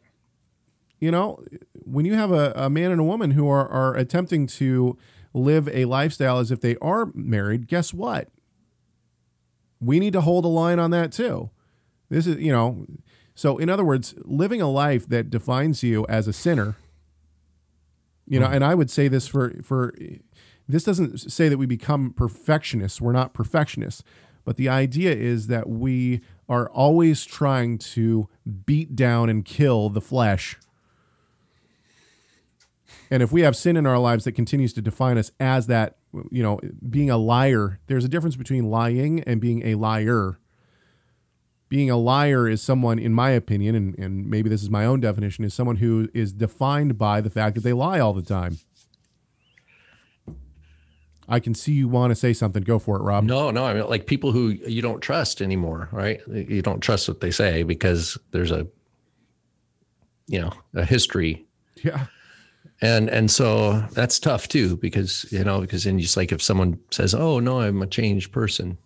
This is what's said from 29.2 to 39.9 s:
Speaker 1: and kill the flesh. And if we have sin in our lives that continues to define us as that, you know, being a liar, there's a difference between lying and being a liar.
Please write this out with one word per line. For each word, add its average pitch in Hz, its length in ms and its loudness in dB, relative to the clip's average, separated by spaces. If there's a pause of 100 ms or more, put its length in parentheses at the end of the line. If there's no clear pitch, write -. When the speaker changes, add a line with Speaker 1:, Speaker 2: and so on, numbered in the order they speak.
Speaker 1:
and 110 160 0
kill 117 440 2
the 101 120 -2
flesh. 110 560 -2 (2500)
And 127 140 4
if 110 80 2
we 170 100 4
have 143 140 6
sin 170 220 2
in 151 100 2
our 127 100 4
lives 120 280 2
that 120 80 -4
continues 123 400 0
to 113 80 -6
define 120 360 0
us 107 220 -2
as 131 280 0
that, 117 300 0 (340)
you 123 120 -2
know, 104 160 0 (280)
being 143 220 0
a 120 80 2
liar, 113 720 2
there's 127 180 0
a 127 40 -2
difference 160 260 -2
between 123 340 -2
lying 123 520 0
and 113 200 -2
being 117 240 -2
a 110 100 0
liar. 110 640 0 (1300)